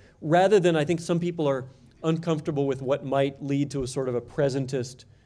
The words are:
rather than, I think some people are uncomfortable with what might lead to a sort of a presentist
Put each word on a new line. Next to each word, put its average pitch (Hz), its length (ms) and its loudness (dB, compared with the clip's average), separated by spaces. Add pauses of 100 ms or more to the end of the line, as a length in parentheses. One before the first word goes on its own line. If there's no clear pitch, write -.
(220)
rather 185 380 4
than, 170 160 4
I 147 100 2
think 165 140 -2
some 170 200 -2
people 170 280 -2
are 131 180 -2 (380)
uncomfortable 160 640 -2
with 135 160 -2
what 139 200 0
might 139 380 0
lead 139 300 -2
to 139 100 -4
a 123 60 -4
sort 131 220 -4
of 120 60 -2
a 120 60 -2
presentist 135 840 -4 (200)